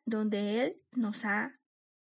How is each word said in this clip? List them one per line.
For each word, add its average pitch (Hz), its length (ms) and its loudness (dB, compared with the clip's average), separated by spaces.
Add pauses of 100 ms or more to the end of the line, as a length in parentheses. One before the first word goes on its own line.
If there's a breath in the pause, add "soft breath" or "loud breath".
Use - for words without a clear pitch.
donde 214 560 2
Él 311 300 -2
nos 220 340 -2
ha 214 340 -2 (560)